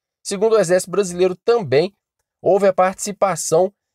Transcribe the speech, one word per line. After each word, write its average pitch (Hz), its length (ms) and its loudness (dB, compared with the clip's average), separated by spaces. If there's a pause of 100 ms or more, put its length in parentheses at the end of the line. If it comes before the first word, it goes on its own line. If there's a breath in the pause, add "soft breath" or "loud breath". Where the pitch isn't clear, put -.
(240)
Segundo 214 300 -2
o 220 40 4
Exército 180 320 0
Brasileiro 180 540 -2
também, 180 500 0 (460)
houve 196 280 2
a 185 60 4
participação 190 1000 -2 (220)